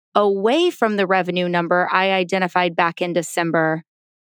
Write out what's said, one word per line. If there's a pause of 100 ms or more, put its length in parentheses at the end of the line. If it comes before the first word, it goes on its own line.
(140)
away
from
the
revenue
number
I
identified
back
in
December (440)